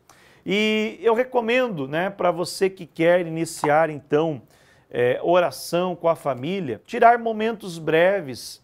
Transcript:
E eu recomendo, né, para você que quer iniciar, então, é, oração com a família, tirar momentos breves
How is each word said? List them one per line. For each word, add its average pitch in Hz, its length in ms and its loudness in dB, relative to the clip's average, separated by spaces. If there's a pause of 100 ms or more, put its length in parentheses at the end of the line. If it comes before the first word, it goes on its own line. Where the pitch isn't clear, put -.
(460)
E 214 560 0
eu 220 120 4
recomendo, 240 760 -2
né, 170 200 -2
para 180 220 0
você 175 380 -2
que 190 160 -14
quer 170 420 2
iniciar, 160 640 0
então, 147 520 -2 (480)
é, 123 320 0
oração 175 720 0
com 170 140 -4
a 165 80 2
família, 139 680 -6
tirar 233 340 4
momentos 220 580 -6
breves 160 880 0